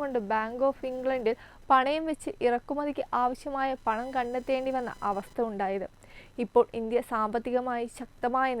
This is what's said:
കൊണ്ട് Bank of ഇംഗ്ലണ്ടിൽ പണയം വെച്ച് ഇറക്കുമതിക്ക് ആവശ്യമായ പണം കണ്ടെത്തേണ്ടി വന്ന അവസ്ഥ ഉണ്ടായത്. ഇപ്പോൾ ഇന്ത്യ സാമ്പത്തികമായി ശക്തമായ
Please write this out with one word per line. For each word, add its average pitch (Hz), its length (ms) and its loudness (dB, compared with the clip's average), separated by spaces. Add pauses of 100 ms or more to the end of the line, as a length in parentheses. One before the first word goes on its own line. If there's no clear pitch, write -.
കൊണ്ട് 269 180 0 (140)
Bank 220 360 0
of 269 100 -2 (120)
ഇംഗ്ലണ്ടിൽ 254 440 0 (360)
പണയം 277 400 4
വെച്ച് - 200 -6 (160)
ഇറക്കുമതിക്ക് 277 580 -2 (180)
ആവശ്യമായ 269 480 -2 (160)
പണം 226 300 0
കണ്ടെത്തേണ്ടി 262 600 -2
വന്ന 247 140 -4 (200)
അവസ്ഥ 190 260 -6 (140)
ഉണ്ടായത്. 196 360 -2 (580)
ഇപ്പോൾ 233 200 6 (160)
ഇന്ത്യ 226 200 0 (120)
സാമ്പത്തികമായി 240 760 0 (140)
ശക്തമായ 262 500 0 (100)